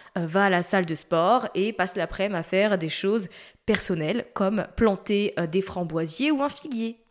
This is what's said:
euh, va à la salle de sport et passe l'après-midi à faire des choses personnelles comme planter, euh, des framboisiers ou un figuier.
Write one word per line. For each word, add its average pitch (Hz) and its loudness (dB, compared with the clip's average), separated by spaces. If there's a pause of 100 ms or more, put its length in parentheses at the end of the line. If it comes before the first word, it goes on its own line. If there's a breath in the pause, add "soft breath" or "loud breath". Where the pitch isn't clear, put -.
(180 loud breath)
euh, 170 -2
va 196 2
à 196 4
la 175 2
salle 185 0
de 160 -4
sport 202 2
et 202 0
passe 185 -2
l'après-midi 196 -2
à 165 -2
faire 196 2
des 160 -4
choses 196 0 (400 loud breath)
personnelles 185 0
comme 196 0 (100)
planter, 202 2
euh, 170 -2
des 170 0
framboisiers 175 -2
ou 277 2
un 285 0
figuier. 233 -6 (140)